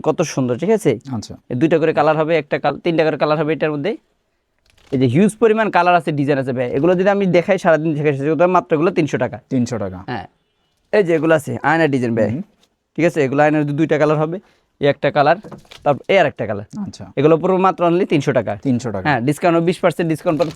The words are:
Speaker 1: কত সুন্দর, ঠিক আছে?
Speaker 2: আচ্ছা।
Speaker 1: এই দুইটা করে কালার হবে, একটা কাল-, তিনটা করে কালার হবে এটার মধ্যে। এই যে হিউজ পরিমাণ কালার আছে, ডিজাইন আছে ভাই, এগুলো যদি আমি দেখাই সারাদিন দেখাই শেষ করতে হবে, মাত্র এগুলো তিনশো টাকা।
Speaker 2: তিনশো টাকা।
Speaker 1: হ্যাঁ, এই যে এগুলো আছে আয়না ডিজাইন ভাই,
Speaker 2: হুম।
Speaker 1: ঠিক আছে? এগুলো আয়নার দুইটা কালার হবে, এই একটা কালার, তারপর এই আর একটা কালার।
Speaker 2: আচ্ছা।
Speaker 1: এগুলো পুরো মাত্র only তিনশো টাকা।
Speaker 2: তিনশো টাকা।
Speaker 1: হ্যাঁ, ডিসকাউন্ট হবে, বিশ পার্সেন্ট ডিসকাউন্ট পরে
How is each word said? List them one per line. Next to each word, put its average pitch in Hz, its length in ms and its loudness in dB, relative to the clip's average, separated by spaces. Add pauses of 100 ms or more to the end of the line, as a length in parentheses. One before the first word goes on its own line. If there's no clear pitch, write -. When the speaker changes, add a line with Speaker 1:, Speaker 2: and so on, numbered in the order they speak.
Speaker 1:
কত 151 100 -2 (160)
সুন্দর, 123 280 -2
ঠিক 196 160 0
আছে? 147 140 0 (240)
Speaker 2:
আচ্ছা। 98 180 -12 (160)
Speaker 1:
এই 123 100 -4
দুইটা 160 200 2
করে 156 180 0
কালার 151 220 2
হবে, 156 120 0 (100)
একটা 147 220 -4
কাল-, 147 200 -2
তিনটা 165 220 2
করে 151 160 0
কালার 151 180 0
হবে 151 180 -2
এটার 156 180 -2
মধ্যে। 156 160 -4 (1000)
এই 135 80 0
যে 135 120 4
হিউজ 202 180 4 (100)
পরিমাণ 220 240 2 (100)
কালার 175 240 4
আছে, 170 180 -4
ডিজাইন 143 240 0
আছে 127 160 -4
ভাই, 123 180 -2
এগুলো 160 240 2
যদি 190 160 2
আমি 202 80 0 (120)
দেখাই 185 280 2
সারাদিন 160 340 2
দেখাই 151 200 0
শেষ 139 120 -4
করতে 160 140 2
হবে, 180 120 2
মাত্র 175 200 0
এগুলো 170 220 2
তিনশো 151 260 -2
টাকা। 120 120 -6 (160)
Speaker 2:
তিনশো 120 320 -2
টাকা। 92 140 -10 (120)
Speaker 1:
হ্যাঁ, 104 160 -10 (720)
এই 214 100 4
যে 165 120 0
এগুলো 160 200 2
আছে 127 140 -6 (160)
আয়না 160 260 2
ডিজাইন 120 240 0
ভাই, 104 120 2
Speaker 2:
হুম। 143 120 -6 (520)
Speaker 1:
ঠিক 151 140 0
আছে? 165 180 -2
এগুলো 135 180 0
আয়নার 151 180 2 (180)
দুইটা 151 220 2
কালার 151 200 2
হবে, 165 140 -4 (460)
এই 143 100 2
একটা 143 240 -2
কালার, 147 200 4 (480)
তারপর 143 180 0 (100)
এই 196 80 4
আর 160 120 4
একটা 127 180 -8
কালার। 104 160 -6 (180)
Speaker 2:
আচ্ছা। - 200 -14 (140)
Speaker 1:
এগুলো 151 240 4
পুরো 185 120 0 (120)
মাত্র 185 140 0 (100)
only 175 220 2
তিনশো 147 260 0
টাকা। 104 140 -2 (140)
Speaker 2:
তিনশো 123 280 -2
টাকা। 95 140 -8
Speaker 1:
হ্যাঁ, 135 200 0
ডিসকাউন্ট 165 280 0
হবে, 170 140 0
বিশ 165 120 -6
পার্সেন্ট 175 300 0
ডিসকাউন্ট 156 280 -2
পরে 160 160 0